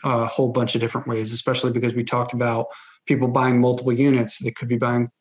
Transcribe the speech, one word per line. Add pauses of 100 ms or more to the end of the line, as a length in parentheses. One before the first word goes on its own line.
a
whole
bunch
of
different
ways,
especially
because
we
talked
about (400)
people
buying
multiple
units.
They
could
be
buying (140)